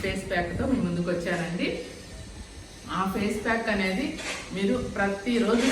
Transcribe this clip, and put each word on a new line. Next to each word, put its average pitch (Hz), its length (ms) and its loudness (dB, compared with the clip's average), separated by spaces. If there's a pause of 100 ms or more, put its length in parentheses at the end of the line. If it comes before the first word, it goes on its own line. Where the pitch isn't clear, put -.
ఫేస్ 190 260 -2
ప్యాక్తో 175 400 0
మీ - 140 4
ముందుకు 175 280 0
వచ్చానండి. 170 540 0 (1300)
ఆ - 20 2 (160)
ఫేస్ 208 300 0
ప్యాక్ 226 280 2
అనేది 196 320 2 (500)
మీరు 202 200 4 (200)
ప్రతిరోజు 226 760 4